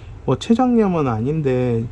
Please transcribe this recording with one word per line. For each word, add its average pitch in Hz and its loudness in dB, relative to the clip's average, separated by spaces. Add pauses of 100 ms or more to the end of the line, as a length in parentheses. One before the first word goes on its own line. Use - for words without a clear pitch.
(260)
뭐 135 0
췌장염은 226 2
아닌데 123 0